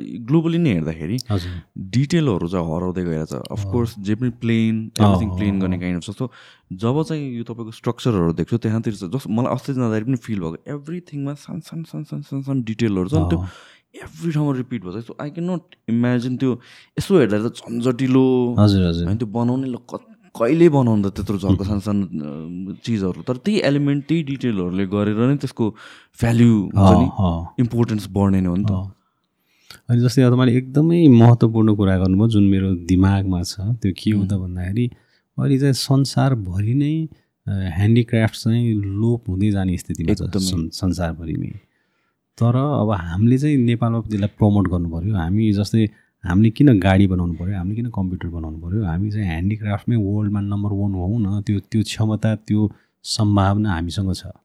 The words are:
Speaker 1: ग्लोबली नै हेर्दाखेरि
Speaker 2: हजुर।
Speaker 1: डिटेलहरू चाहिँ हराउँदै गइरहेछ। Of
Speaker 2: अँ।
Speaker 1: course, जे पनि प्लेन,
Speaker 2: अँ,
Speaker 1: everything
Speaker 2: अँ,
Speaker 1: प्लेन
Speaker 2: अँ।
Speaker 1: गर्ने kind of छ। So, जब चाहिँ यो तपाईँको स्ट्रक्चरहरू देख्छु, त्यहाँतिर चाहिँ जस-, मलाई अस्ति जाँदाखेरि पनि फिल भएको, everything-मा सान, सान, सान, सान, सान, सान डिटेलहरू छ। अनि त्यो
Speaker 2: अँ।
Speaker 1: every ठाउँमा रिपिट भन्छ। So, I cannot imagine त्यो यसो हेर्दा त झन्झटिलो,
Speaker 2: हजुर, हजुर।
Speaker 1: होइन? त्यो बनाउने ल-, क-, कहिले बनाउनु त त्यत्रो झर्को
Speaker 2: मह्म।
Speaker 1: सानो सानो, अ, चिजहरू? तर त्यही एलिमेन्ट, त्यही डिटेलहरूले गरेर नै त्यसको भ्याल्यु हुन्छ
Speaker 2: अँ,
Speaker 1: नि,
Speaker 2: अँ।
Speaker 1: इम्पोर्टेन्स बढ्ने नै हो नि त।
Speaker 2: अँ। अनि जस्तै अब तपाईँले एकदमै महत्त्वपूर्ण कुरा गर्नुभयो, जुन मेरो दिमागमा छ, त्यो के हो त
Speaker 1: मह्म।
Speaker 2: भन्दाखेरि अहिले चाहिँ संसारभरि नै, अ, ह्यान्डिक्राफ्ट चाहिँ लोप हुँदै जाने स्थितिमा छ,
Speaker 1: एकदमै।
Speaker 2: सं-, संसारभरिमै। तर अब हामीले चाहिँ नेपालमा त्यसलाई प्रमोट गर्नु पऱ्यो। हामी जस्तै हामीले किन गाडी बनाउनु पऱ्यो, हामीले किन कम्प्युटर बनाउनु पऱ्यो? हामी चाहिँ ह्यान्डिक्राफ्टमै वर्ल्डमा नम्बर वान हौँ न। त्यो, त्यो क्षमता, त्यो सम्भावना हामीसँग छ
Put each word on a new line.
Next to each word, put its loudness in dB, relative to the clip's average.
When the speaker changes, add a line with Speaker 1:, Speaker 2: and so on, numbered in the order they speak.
Speaker 1:
ग्लोबली 0
नै 2
हेर्दाखेरि -4
Speaker 2:
हजुर। -4
Speaker 1:
डिटेलहरू 0
चाहिँ -2
हराउँदै -4
गइरहेछ। -4
Of -10
Speaker 2:
अँ। -6
Speaker 1:
course, -2
जे -4
पनि -2
प्लेन, 0
Speaker 2:
अँ, -8
Speaker 1:
everything 2
Speaker 2:
अँ, -6
Speaker 1:
प्लेन 0
Speaker 2:
अँ। -2
Speaker 1:
गर्ने -2
kind -6
of -10
छ। -8
So, -6
जब -2
चाहिँ -8
यो -8
तपाईँको -12
स्ट्रक्चरहरू 0
देख्छु, -4
त्यहाँतिर -4
चाहिँ -8
जस-, -6
मलाई -2
अस्ति -6
जाँदाखेरि -2
पनि -2
फिल -6
भएको, -10
everything-मा -12
सान, -14
सान, -14
सान, -14
सान, -10
सान, -10
सान -4
डिटेलहरू -2
छ। -2
अनि 2
त्यो 0
Speaker 2:
अँ। -6
Speaker 1:
every -6
ठाउँमा 0
रिपिट -8
भन्छ। -10
So, -14
I -12
cannot -6
imagine 0
त्यो -2
यसो 4
हेर्दा 2
त -8
झन्झटिलो, 0
Speaker 2:
हजुर, 6
हजुर। 0
Speaker 1:
होइन? -2
त्यो -6
बनाउने -2
ल-, -8
क-, -16
कहिले 6
बनाउनु 4
त -8
त्यत्रो -4
झर्को 2
Speaker 2:
मह्म। -
Speaker 1:
सानो -2
सानो, -6
अ, -14
चिजहरू? -4
तर -4
त्यही -2
एलिमेन्ट, 0
त्यही 0
डिटेलहरूले -2
गरेर 0
नै 2
त्यसको -4
भ्याल्यु 4
हुन्छ -4
Speaker 2:
अँ, 8
Speaker 1:
नि, 0
Speaker 2:
अँ। -2
Speaker 1:
इम्पोर्टेन्स 0
बढ्ने 2
नै 0
हो -2
नि -2
त। 0
Speaker 2:
अँ। -6
अनि 4
जस्तै 4
अब 6
तपाईँले 4
एकदमै 4
महत्त्वपूर्ण 6
कुरा 2
गर्नुभयो, 4
जुन 4
मेरो 2
दिमागमा 2
छ, -10
त्यो -2
के -2
हो 2
त -2
Speaker 1:
मह्म। -2
Speaker 2:
भन्दाखेरि -4
अहिले 2
चाहिँ 2
संसारभरि 0
नै, -2
अ, -10
ह्यान्डिक्राफ्ट 0
चाहिँ 0
लोप -2
हुँदै 0
जाने 0
स्थितिमा -2
छ, -4
Speaker 1:
एकदमै। -4
Speaker 2:
सं-, -2
संसारभरिमै। -6
तर 2
अब 0
हामीले 2
चाहिँ 0
नेपालमा 0
त्यसलाई -2
प्रमोट 4
गर्नु -2
पऱ्यो। -4
हामी 0
जस्तै 0
हामीले 4
किन 6
गाडी 6
बनाउनु 0
पऱ्यो, -6
हामीले -4
किन -6
कम्प्युटर -4
बनाउनु -10
पऱ्यो? -4
हामी -2
चाहिँ -4
ह्यान्डिक्राफ्टमै -2
वर्ल्डमा 0
नम्बर -4
वान -2
हौँ -2
न। -2
त्यो, -2
त्यो -2
क्षमता, -2
त्यो 0
सम्भावना 2
हामीसँग -4
छ -12